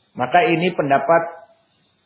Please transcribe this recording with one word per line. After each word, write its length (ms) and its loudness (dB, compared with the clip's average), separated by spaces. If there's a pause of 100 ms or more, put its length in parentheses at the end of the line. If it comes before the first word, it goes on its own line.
(160)
Maka 360 0
ini 240 -2
pendapat 480 0 (840)